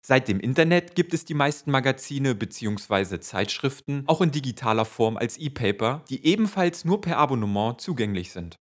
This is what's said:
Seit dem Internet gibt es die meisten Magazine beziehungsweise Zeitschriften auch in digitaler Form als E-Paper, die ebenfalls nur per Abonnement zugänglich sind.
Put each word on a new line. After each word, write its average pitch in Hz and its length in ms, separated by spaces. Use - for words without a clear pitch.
Seit 131 240
dem 98 100
Internet 165 560
gibt 170 180
es 165 120
die 165 80
meisten 147 360
Magazine 135 640
beziehungsweise 98 840
Zeitschriften 139 880
auch 165 140
in 170 100
digitaler 117 540
Form 110 320
als - 200
E-Paper, 135 720
die 135 160
ebenfalls 190 600
nur 202 160
per 170 160
Abonnement 117 640
zugänglich 107 500
sind. 85 320